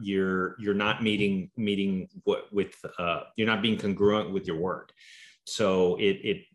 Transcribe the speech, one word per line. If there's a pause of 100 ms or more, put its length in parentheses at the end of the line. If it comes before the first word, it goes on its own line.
you're,
you're
not
meeting,
meeting (160)
what,
with, (240)
uh, (120)
you're
not
being
congruent
with
your
word. (520)
So
it,
it